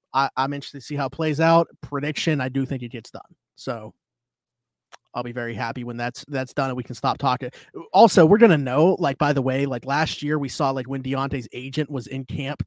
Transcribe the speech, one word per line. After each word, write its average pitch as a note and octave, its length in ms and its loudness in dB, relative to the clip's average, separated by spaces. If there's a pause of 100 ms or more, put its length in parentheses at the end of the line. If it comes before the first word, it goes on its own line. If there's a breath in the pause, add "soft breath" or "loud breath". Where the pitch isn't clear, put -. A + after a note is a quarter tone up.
(140)
I, C3+ 240 2
I'm C3+ 160 0
interested C#3+ 260 -12
to - 60 -18
see D3 100 -8
how C#3 120 -4
it - 40 -6
plays D#3 280 -2
out. E3 280 6 (140)
Prediction, D3 580 -2
I C3 100 -4
do C3+ 160 -2
think C3 160 -6
it A#2 100 -10
gets A2+ 200 -14
done. G2 100 -14 (340)
So A2+ 380 -10 (1200)
I'll B2 80 -4
be A#2+ 80 -8
very A#2 220 -6
happy A#2 300 -6
when A#2+ 140 -10
that's, A#2+ 300 -8
that's C3 260 -6
done C3+ 160 -2
and B2+ 80 -4
we B2+ 60 -6
can B2 120 -10
stop B2+ 220 -2
talking. B2+ 320 -2 (440 loud breath)
Also, G3 320 8
we're F#3+ 120 8
gonna G#3 200 8
know, C#3+ 420 2
like, C#3 180 0
by D3 160 2
the C3+ 80 0
way, C3 240 -2
like, B2+ 200 -6
last D3 380 -2
year D3 160 -2
we C#3 100 -4
saw, C#3+ 220 0
like, C3 160 -6
when C3+ 140 -6
Deontay's C3+ 500 -4
agent C3+ 380 -6
was C3+ 180 -8
in C3 180 -10
camp, C#3+ 420 -8